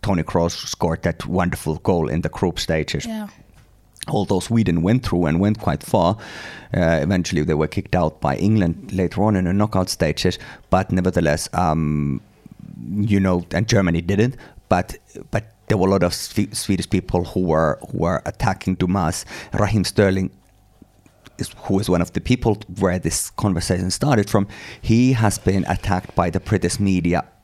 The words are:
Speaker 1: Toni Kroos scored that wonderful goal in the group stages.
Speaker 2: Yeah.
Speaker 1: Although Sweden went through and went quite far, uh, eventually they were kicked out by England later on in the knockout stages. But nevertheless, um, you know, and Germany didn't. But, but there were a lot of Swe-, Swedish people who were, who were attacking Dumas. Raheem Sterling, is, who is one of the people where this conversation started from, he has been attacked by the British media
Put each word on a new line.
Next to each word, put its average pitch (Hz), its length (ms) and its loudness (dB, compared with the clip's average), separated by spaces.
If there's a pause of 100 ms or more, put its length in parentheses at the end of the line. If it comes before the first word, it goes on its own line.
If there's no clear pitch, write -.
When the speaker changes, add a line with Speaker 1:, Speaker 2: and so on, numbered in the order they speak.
Speaker 1:
Toni 90 220 0
Kroos 85 280 0 (160)
scored - 360 -2
that - 220 -4
wonderful 87 580 -2
goal 82 260 2
in 80 120 0
the 78 80 -4
group - 300 -2
stages. - 460 -2
Speaker 2:
Yeah. 220 220 -8 (800)
Speaker 1:
Although 98 320 0
Sweden 92 420 2
went 110 240 2
through 87 220 0
and 82 120 2
went 107 200 2
quite 71 240 -2
far, 95 340 2 (580)
uh, 82 280 2
eventually 85 400 0
they 80 100 0
were 78 140 2
kicked - 280 -4
out 82 260 0
by 69 160 0
England 98 540 0
later 92 320 -2
on 107 120 2
in 92 100 2
the 87 80 0
knockout 98 360 0
stages. 85 500 0 (320)
But 95 200 2
nevertheless, 87 640 2
um, 76 680 0 (760)
you 101 240 2
know, 90 340 2
and 110 140 0
Germany 87 340 2
didn't. 101 340 2 (320)
But, 90 300 0 (320)
but 104 140 -4 (240)
there 107 100 2
were 92 100 4
a 95 40 4
lot 98 120 4
of 87 100 2
Swe-, - 400 -4
Swedish - 360 -2
people 90 340 0
who 92 180 -2
were, 80 360 2 (140)
who 87 80 -6
were 85 260 0
attacking - 500 -2
Dumas. 90 500 0 (280)
Raheem 104 300 2
Sterling, 95 480 2 (1040)
is, - 120 -6 (160)
who 95 140 0
is 101 100 -2
one 87 120 4
of 90 120 -2
the 85 80 -2
people 113 360 2 (220)
where 92 180 2
this - 340 -4
conversation 92 600 0
started 123 380 2
from, 98 180 2 (340)
he 123 320 4
has 113 240 2
been 95 300 0
attacked 92 480 -2
by 87 160 2
the 92 80 -2
British 90 400 -2
media 87 460 2 (180)